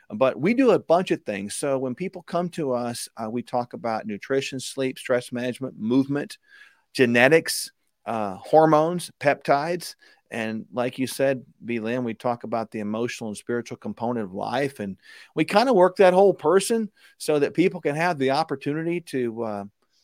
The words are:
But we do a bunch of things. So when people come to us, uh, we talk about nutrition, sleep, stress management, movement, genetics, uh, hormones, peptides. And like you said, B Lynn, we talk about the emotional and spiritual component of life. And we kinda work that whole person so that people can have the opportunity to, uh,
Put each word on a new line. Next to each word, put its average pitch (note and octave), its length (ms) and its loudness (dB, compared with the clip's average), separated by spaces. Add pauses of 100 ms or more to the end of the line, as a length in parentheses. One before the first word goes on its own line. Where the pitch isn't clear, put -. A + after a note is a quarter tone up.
(100)
But A#2+ 280 0
we E3+ 140 0
do A#3+ 200 4
a D3 60 4
bunch F3 340 2
of - 100 -4
things. G2+ 320 -8
So C#3 240 -2
when B2+ 160 -4
people F#3 260 -10
come F3 300 -4
to C#3+ 240 -4
us, A#2+ 420 -6
uh, A2 140 -6
we A#2+ 120 -4
talk A#2+ 300 -4
about A#2 340 -6
nutrition, C3 540 -4
sleep, C3 380 -6
stress B2 340 -2
management, B2 460 -6
movement, C3+ 580 0 (560)
genetics, B2+ 800 4 (320)
uh, G#2+ 300 -4
hormones, D#3+ 840 4
peptides. D3+ 760 0 (360)
And A2 440 -6
like B2 240 -4
you C3 80 -2
said, C3+ 360 0 (220)
B A#2 160 -4
Lynn, A#2+ 240 -4
we A2+ 80 -4
talk A#2+ 320 -4
about A2+ 260 -4
the A2+ 100 -8
emotional A2 500 -6
and G2+ 60 -10
spiritual A#2+ 420 -8
component A2+ 480 -6
of F2+ 80 -14
life. A#2+ 440 -4
And G2 200 -8 (360)
we D#3+ 120 0
kinda B3 260 2
work F#3 240 6
that F#3 160 8
whole F#3 220 6
person G3+ 560 0 (260)
so D3+ 220 0
that - 160 0
people F3+ 260 0
can C#3+ 140 -2
have E3 240 -2
the C3+ 140 2
opportunity D#3 680 -2
to, A#2 420 -4
uh, G#2 220 -6 (400)